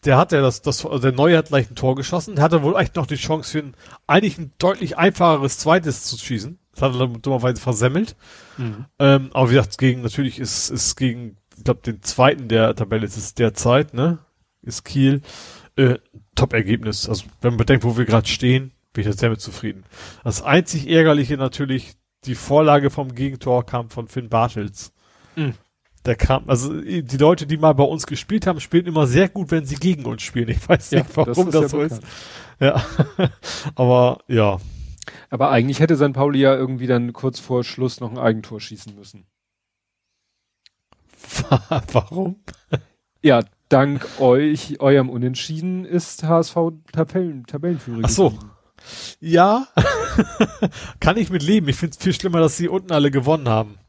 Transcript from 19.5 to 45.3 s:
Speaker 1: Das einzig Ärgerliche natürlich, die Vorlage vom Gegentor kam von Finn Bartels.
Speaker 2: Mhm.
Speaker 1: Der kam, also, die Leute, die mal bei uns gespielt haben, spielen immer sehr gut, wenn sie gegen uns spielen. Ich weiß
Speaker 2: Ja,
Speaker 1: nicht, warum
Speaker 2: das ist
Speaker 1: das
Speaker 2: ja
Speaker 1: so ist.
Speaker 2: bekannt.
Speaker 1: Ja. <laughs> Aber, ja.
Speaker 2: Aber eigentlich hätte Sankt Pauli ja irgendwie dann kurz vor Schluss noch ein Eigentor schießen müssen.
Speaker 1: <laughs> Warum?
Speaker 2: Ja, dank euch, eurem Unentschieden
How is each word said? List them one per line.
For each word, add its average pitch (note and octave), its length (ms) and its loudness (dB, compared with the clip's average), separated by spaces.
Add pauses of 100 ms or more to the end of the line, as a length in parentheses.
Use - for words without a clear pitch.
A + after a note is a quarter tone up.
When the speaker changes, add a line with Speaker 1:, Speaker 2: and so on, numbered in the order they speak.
Speaker 1:
Das - 180 -4
einzig D3+ 480 0
Ärgerliche D3+ 480 4
natürlich, C3 560 -4 (320)
die B2+ 100 -6
Vorlage D3 540 4
vom C3+ 240 -8
Gegentor B2 520 -2
kam A#2+ 240 -6
von A2+ 180 -12
Finn A#2+ 220 -10
Bartels. A2 640 -4 (420)
Speaker 2:
Mhm. D3 180 -4 (520)
Speaker 1:
Der A#2 100 2
kam, - 340 -2
also, C#3 320 -2
die D3+ 360 -6
Leute, D#3 280 4
die D3+ 120 -4
mal D#3 160 4
bei C3+ 100 2
uns D3+ 240 -4
gespielt G3+ 400 -4
haben, E3+ 120 -2
spielen F3 280 0
immer D#3 180 2
sehr D3+ 240 2
gut, F#3+ 220 -6
wenn D#3+ 140 0
sie C3+ 100 -8
gegen D3 300 -2
uns A#2 180 -8
spielen. A#2+ 260 -4
Ich - 180 -4
weiß - 240 2
Speaker 2:
Ja, C#3 80 2
Speaker 1:
nicht, - 160 -6
warum B2 180 0
Speaker 2:
das F3+ 120 2
ist E3+ 80 -4
Speaker 1:
das D#3 80 4
Speaker 2:
ja D3 80 2
Speaker 1:
so D3 120 -2
ist. D3 200 -4
Speaker 2:
bekannt. - 840 -2 (340)
Speaker 1:
Ja. F#3 120 2 (240)
<laughs> - 220 -12
Aber, B2 520 4
ja. G#2 300 2 (720)
Speaker 2:
Aber C3 200 0
eigentlich C3 320 2
hätte D#3+ 160 4
Sankt C#3 200 2
Pauli C#3 220 0
ja C3+ 160 6
irgendwie C3 320 -4
dann A#2+ 260 0
kurz C3 260 -6
vor B2 240 -2
Schluss B2+ 360 -6
noch A#2 120 -8
ein A#2+ 60 -12
Eigentor A2+ 440 -2
schießen G#2 340 -18
müssen. G2 300 -20 (2250)
Speaker 1:
<laughs> C3+ 420 -2
Warum? F3 460 -2 (840)
Speaker 2:
Ja, C3 200 6 (280)
dank C#3 380 2 (120)
euch, C#3+ 600 2
eurem C3+ 280 4
Unentschieden D#3 760 -6